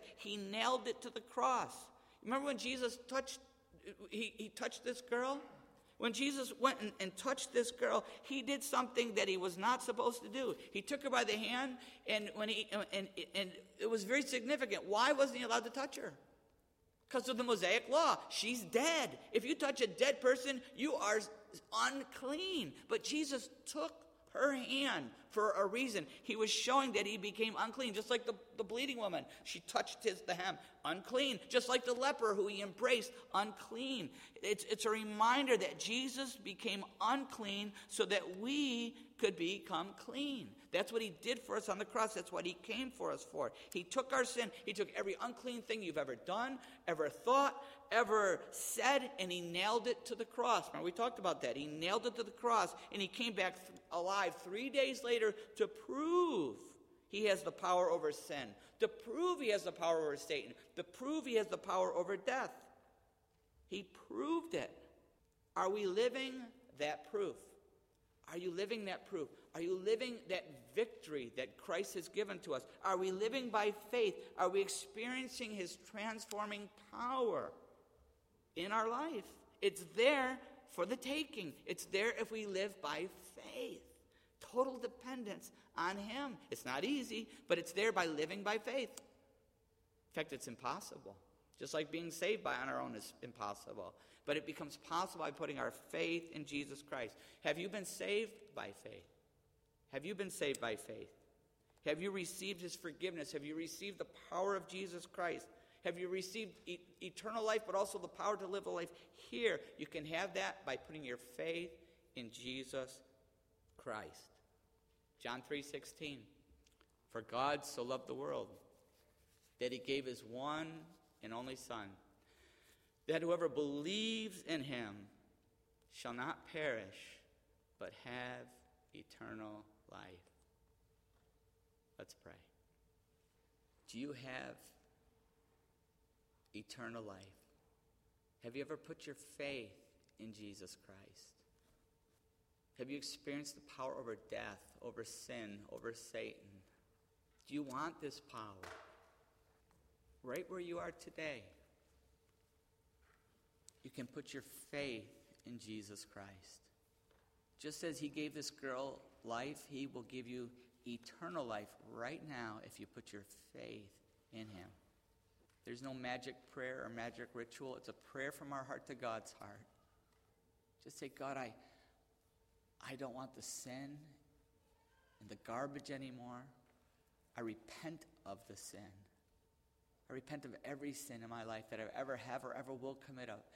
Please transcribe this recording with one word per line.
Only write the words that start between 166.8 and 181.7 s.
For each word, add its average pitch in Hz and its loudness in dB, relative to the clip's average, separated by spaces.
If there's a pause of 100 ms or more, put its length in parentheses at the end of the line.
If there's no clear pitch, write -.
or 113 -6
magic 117 -6
ritual. 123 -8
It's - -12
a 110 -10
prayer 139 -6
from 143 -12
our 135 -4
heart 131 -8
to 139 -10
God's 117 -6
heart. 101 -14 (1200)
Just 139 -16
say, 139 -8
"God, 135 -4
I, 123 -4 (1400)
I 135 -8
don't 127 -8
want 131 -12
the - -14
sin 139 -10 (1200)
and 104 -16
the 107 -10 (100)
garbage 139 -4
anymore. 123 -10 (920)
I 120 -2
repent 151 -8 (180)
of 98 -10 (100)
the 101 -14
sin. - -12 (1300)
I 127 -10
repent 139 -8
of 120 -10 (120)
every 143 -6
sin 117 -10
in 113 -10
my 113 -6
life 110 -4